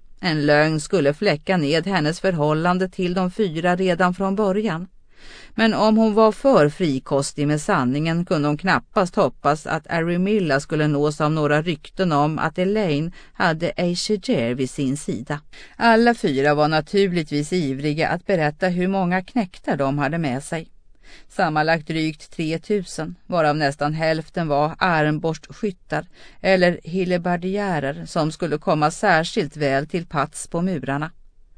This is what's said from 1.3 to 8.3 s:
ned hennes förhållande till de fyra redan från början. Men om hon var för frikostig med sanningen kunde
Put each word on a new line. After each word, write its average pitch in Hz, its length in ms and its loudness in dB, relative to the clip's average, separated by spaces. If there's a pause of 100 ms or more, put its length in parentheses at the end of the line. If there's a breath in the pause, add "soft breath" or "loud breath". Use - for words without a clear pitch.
ned 160 300 0
hennes 170 340 0
förhållande 175 680 0
till 180 260 -4
de 185 160 0
fyra 175 460 0
redan 180 380 0
från 196 220 -2
början. 196 500 -2 (640 loud breath)
Men 214 240 2
om 214 220 4
hon 220 180 4
var 220 180 6
för 202 360 4
frikostig 143 800 -2
med 151 140 0
sanningen 160 640 0
kunde 151 240 0